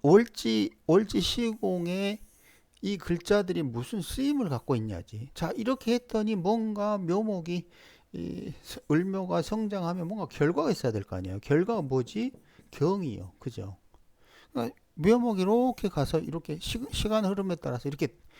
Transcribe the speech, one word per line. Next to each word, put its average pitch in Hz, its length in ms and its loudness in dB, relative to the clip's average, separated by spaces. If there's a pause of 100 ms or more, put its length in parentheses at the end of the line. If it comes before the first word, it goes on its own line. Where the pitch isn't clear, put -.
월지, 214 680 6 (160)
월지 196 340 4
시공에 196 1040 -2 (600)
이 196 160 -2
글자들이 180 640 0
무슨 127 400 -4
쓰임을 269 460 -2
갖고 135 280 0
있냐지. 107 580 -6
자, 170 220 -2
이렇게 240 380 0
했더니 220 420 -2
뭔가 208 600 0
묘목이, 180 720 -2 (440)
이 - 400 -8 (100)
서-, - 180 -14 (100)
을묘가 180 520 2
성장하면 190 640 -4
뭔가 196 200 -6
결과가 170 440 2
있어야 135 220 0
될 101 120 -4
거 - 120 -8
아니에요. 92 240 -6
결과가 190 420 2
뭐지? 135 500 -2 (380)
경이요. 139 680 -2
그죠? 98 400 -10 (720)
그러니까 240 240 -6 (180)
묘목이 214 480 4
이렇게 233 460 2
가서 160 320 0
이렇게 160 400 -6
시-, 240 320 -6
시간 214 320 0
흐름에 190 320 -2
따라서 131 320 -6
이렇게 143 200 -2 (320)